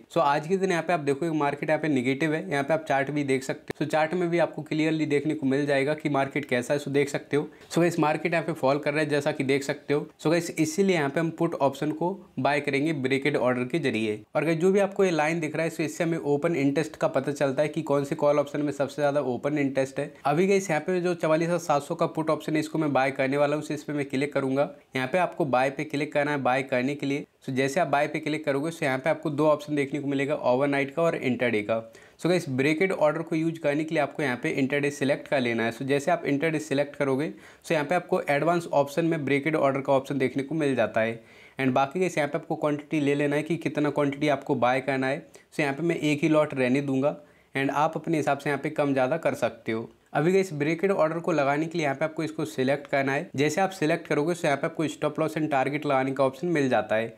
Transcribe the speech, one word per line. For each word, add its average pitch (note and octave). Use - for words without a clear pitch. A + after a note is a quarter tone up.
So -
आज D3
के F#3+
दिन F#3
यहाँ E3
पे F3+
आप E3+
देखोगे, C#3+
मार्केट D3
यहाँ D3+
पे D#3+
नेगेटिव C3+
है, F3+
यहाँ C#3
पे C#3+
आप D#3
चार्ट C#3
भी D3
देख C3
सकते -
हो। -
So C#3+
चार्ट D#3
में F3+
भी E3+
आपको D#3
क्लियरली D#3
देखने C#3+
को C#3+
मिल C#3
जाएगा C#3
कि D3+
मार्केट C#3
कैसा B2
है, D3
so C#3+
देख C#3
सकते -
हो। D#3
So -
गाइस, E3+
मार्केट D#3+
यहाँ E3
पे E3
फॉल C#3+
कर D3
रहा D#3
है, D3
जैसा D3
कि C#3+
देख C#3
सकते C#3+
हो। D#3
So D#3
गाइस, E3+
इसीलिए F3+
यहाँ D3
पे C#3
हम E3
पुट E3
ऑप्शन C#3
को F3
बाय C#3
करेंगे C#3
ब्रेकेड C#3
ऑर्डर B2
के B2+
जरिए। A2
और D3
गाइस, E3
जो F3+
भी G3+
आपको G3
ये F#3
लाइन D#3+
दिख D#3
रहा D#3+
है, E3
so D#3+
इससे D3+
हमें E3
ओपन D3
इंटरेस्ट C#3
का D#3+
पता C#3
चलता C#3+
है D#3
कि D3+
कौन C#3+
से C#3+
कॉल D3
ऑप्शन D3
में D3
सबसे C#3
ज़्यादा C#3+
ओपन B2+
इंटरेस्ट C3+
है। C#3+
अभी D3
गाइस, G3
यहाँ D3+
पे F#3
जो F3
चवालीस E3
हज़ार E3+
सात D#3+
सौ E3+
का E3
पुट D#3+
ऑप्शन D#3
है, D#3
इसको D3+
मैं D#3
बाय C3+
करने C3+
वाला D3
हूँ, D3+
so D3+
इस D3
पे D3+
मैं D3
क्लिक C#3
करूंगा। C3+
यहाँ C3
पे F3+
आपको F3
बाय B2+
पे -
क्लिक D3+
करना D3
है D3
बाय B2+
करने C3+
के C#3+
लिए। C#3
So C#3
जैसे C3+
आप E3+
बाय C#3+
पे D3+
क्लिक D3+
करोगे, C#3+
so -
यहाँ C3
पे C3
आपको D#3
दो D3
ऑप्शन D3
देखने C#3+
को C3+
मिलेगा, C#3
ओवरनाइट C#3
का E3
और E3
इंटरडे A#2+
का। A2+
So D#3+
गाइस, E3+
ब्रेकेड D#3
ऑर्डर D#3
को E3
यूज़ D#3+
करने D3
के D#3+
लिए D3
आपको C#3
यहाँ B2
पे D#3+
इंटरडे C#3+
सिलेक्ट C#3+
कर D3
लेना A#2
है। A2+
So B2
जैसे C#3
आप E3+
इंटरडे D3
सिलेक्ट C#3+
करोगे, C#3+
so -
यहाँ D3+
पे F3+
आपको F3
एडवांस E3
ऑप्शन C#3+
में D#3+
ब्रेकेड C#3+
ऑर्डर C3+
का C#3
ऑप्शन C3+
देखने B2+
को C#3+
मिल C#3+
जाता A2+
है। A2+
And C3
बाकी C3+
गाइस, F3+
यहाँ C#3+
पे E3
आपको D#3
क्वांटिटी D3
ले C#3+
लेना D3
है D3+
कि E3
कितना D3
क्वांटिटी C#3+
आपको C#3+
बाय B2
करना C3+
है। D3+
So -
यहाँ D3+
पे D#3
मैं E3+
एक D3+
ही E3
लॉट D3+
रहने C3
दूंगा C#3
and C#3
आप D#3
अपने E3
हिसाब C#3+
से D3
यहाँ C#3+
पे D#3+
कम D3
ज़्यादा C3
कर D3+
सकते A#2
हो। A2+
अभी D3+
गाइस, F#3+
ब्रेकेड E3
ऑर्डर E3
को E3+
लगाने D3
के D#3+
लिए D#3
यहाँ C3+
पे D3+
आपको D#3
इसको D#3
सिलेक्ट C#3
करना C3+
है। D3+
जैसे D3+
आप F#3+
सिलेक्ट D#3+
करोगे, D3
so -
यहाँ C#3+
पे E3+
आपको E3
स्टॉप D3+
लॉस D#3
and D3+
टारगेट C#3
लगाने C3+
का C3+
ऑप्शन C3
मिल A#2
जाता G#2+
है। A2+